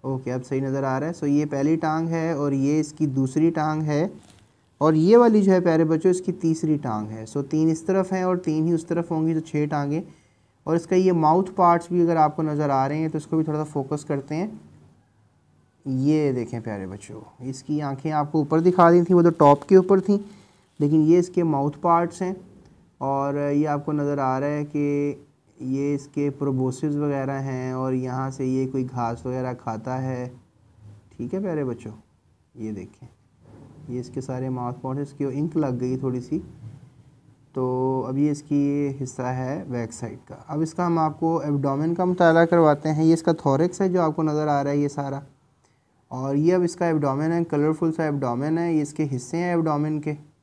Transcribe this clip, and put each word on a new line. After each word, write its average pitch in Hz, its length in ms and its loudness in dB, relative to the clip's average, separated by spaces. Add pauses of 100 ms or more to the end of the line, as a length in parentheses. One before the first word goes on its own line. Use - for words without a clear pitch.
ओके, 131 260 -6
अब 127 120 -4
सही 135 180 -4
नज़र 135 240 -2
आ 131 140 -2
रहा 147 100 -4
है। 170 60 -6
So 165 100 -8
ये 147 220 2
पहली 147 300 0
टांग 160 320 -2
है 165 280 -2
और 143 180 -2
ये 139 260 2
इसकी 151 260 -2
दूसरी 135 440 2
टांग 156 320 -2
है 151 300 0 (680)
और 156 140 4
ये 175 220 6
वाली 233 260 6
जो 190 100 6
है 185 80 6
प्यारे 165 240 4
बच्चों, 160 260 2
इसकी 180 220 -2
तीसरी 160 440 0
टांग 107 320 -4
है। 110 180 -12
So - 100 -10
तीन 156 340 0
इस 160 160 -4
तरफ 185 260 0
हैं 185 120 -2
और 185 140 0
तीन 156 280 0
ही 170 60 2
उस 165 160 -2
तरफ 170 220 -2
होंगी, 160 240 0
तो 156 60 0
छः 151 260 -2
टांगें। 147 360 -4 (640)
और 160 100 0
इसका 170 200 0
ये 185 160 4
माउथ 165 320 4
पार्ट्स 175 480 2
भी 175 80 2
अगर 170 160 2
आपको 156 260 2
नज़र 151 280 -2
आ 135 160 2
रहे 147 120 -4
हैं, 160 120 -2
तो 156 80 -4
इसको 151 180 -4
भी 156 80 0
थोड़ा 151 140 -2
सा 151 60 -2
फोकस 147 400 -6
करते 143 300 -6
हैं। 202 260 -6 (1300)
ये 139 440 2
देखें 117 300 -6
प्यारे 101 240 -8
बच्चों, 95 600 -16
इसकी 147 340 -6
आंखें 139 300 -6
आपको 151 300 0
ऊपर 156 200 2
दिखा 180 300 6
दी 175 120 8
थी, 180 120 2
वो 175 80 8
तो 170 80 6
टॉप 143 320 6
के 190 140 6
ऊपर 190 240 6
थी, 202 300 0 (500)
लेकिन 151 220 4
ये 165 160 6
इसके 180 240 0
माउथ 147 280 0 (120)
पार्ट्स 170 400 2
हैं। 185 140 -4 (640)
और 139 380 -2
ये 143 260 0
आपको 147 280 -4
नज़र 143 260 -2
आ 131 200 0
रहा 143 100 -2
है 147 160 -4
कि 143 640 -2 (360)
ये 139 320 -2
इसके 143 360 -4
प्रोबोसिस 135 640 -2
वगैरह 139 380 -4
हैं 131 420 -6
और 131 200 -4
यहाँ 131 360 -4
से 131 140 -8
ये 131 220 -2
कोई 131 180 -4
घास 120 420 -6
वगैरह 127 260 -6
खाता 117 440 -8
है, 127 320 -6 (920)
ठीक 123 160 -8
है 190 80 -4
प्यारे 160 220 -4
बच्चों। 117 280 -8 (640)
ये 110 160 -10
देखें, 101 360 -14 (840)
ये 123 60 -6
इसके 123 200 -10
सारे 131 280 -6
माउथ 123 240 -6
पार्ट्स, 131 300 -8
इसकी 143 220 -8
इंक 147 320 -4
लग 131 220 -2
गई 127 180 -4
थोड़ी 127 240 -4
सी, - 180 -6 (1160)
तो 127 540 -2
अब 131 100 -4
ये 147 120 2
इसकी 143 580 -2 (120)
हिस्सा 127 300 -6
है 131 400 -6
बैक 117 220 -6
साइड - 260 -12
का। - 300 -20
अब 156 140 -4
इसका 160 240 -2
हम 165 120 2
आपको 165 440 0
एब्डोमेन 147 520 -2
का 180 100 -2
मुताला 170 400 6
करवाते 160 440 4
हैं। 156 160 0
ये 160 80 6
इसका 165 200 2
थोरैक्स 160 500 0
है 190 60 2
जो 180 140 2
आपको 156 200 0
नज़र 151 260 0
आ 143 140 0
रहा 139 100 -2
है 147 60 0
ये 143 100 0
सारा, 143 340 -8 (920)
और 135 240 -4
ये 160 160 4
अब 185 100 2
इसका 175 260 -2
एब्डोमेन 151 440 0
है, 170 120 0
कलरफुल 156 480 0
सा 160 140 -2
एब्डोमेन 143 520 -2
है, 170 160 -2
ये 151 80 2
इसके 147 220 -4
हिस्से 135 320 -6
हैं 175 200 -2
एब्डोमेन 156 440 -2
के 147 120 -6 (300)